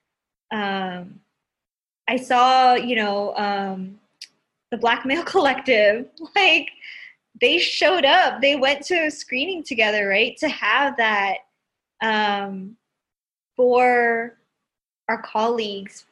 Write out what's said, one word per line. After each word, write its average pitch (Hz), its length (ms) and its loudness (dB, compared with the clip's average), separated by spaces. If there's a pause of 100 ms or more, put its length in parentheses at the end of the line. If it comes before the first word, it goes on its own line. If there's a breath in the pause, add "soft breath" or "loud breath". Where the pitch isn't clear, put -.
(520)
um, 190 720 -8 (880)
I 233 80 -2
saw, 254 580 4
you 240 220 -2
know, 202 400 -2
um, 196 640 -6 (720)
the 240 80 -6
Black 233 280 0
Male 294 180 -2
<laughs> - 0 -
Collective, 247 840 2 (260)
like, 349 360 2 (720 loud breath)
they 285 180 4
showed 330 460 2
up. 277 380 4
They 277 140 2
went 277 300 -2
to 330 200 0
a 302 40 -4
screening 302 520 -8
together, 214 460 -2
right, 214 300 0
to 311 100 -2
have 247 500 -2
that, 208 380 0 (640)
um, 202 760 -4 (800)
for 240 800 2 (720)
our 220 140 -6
colleagues, 214 880 -4